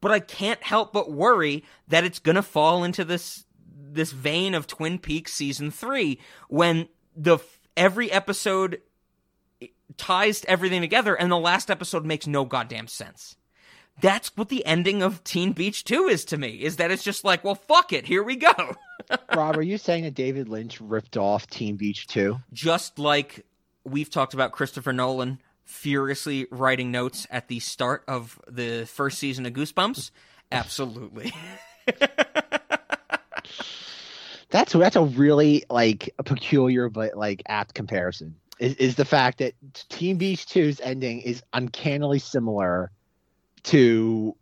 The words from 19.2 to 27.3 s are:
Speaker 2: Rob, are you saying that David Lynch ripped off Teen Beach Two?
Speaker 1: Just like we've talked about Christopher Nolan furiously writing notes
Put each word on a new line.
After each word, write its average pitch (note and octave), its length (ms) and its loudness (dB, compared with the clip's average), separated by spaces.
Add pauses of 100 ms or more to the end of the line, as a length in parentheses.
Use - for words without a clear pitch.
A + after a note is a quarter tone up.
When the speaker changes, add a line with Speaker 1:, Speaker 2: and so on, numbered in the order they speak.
Speaker 2:
Rob, D#3 220 0
are D#3 40 -2
you F#3 160 -2
saying E3+ 260 -2
that D#3 120 -6
David C3 340 -4
Lynch A2 320 -10
ripped A2 340 -6
off G#2 320 0
Teen G#2 300 -6
Beach G#2 300 -6
Two? G#2 300 0 (140)
Speaker 1:
Just E3 480 -2
like C#3+ 460 0 (400)
we've C#3+ 240 -6
talked C3+ 240 -2
about C3 180 -2
Christopher C3+ 400 -6
Nolan B2+ 480 -2 (240)
furiously C#3 880 -4
writing B2+ 400 0
notes B2 400 -4